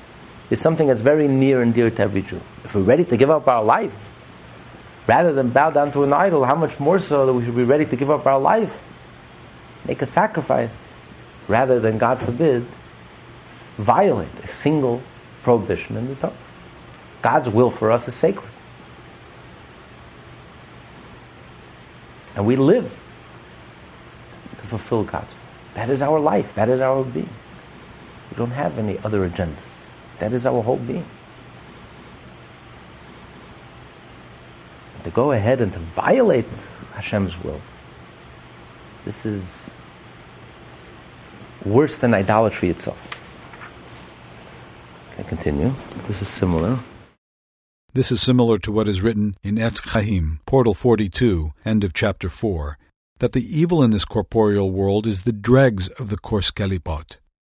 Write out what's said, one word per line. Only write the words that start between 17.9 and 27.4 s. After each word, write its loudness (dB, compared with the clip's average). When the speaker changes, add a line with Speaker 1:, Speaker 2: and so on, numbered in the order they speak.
Speaker 1:
us 0
is -8
sacred. -2
And -2
we 4
live 4
to -20
fulfill -4
God's -8
will. -20
That -6
is 0
our 2
life. 0
That 2
is 2
our 2
being. -6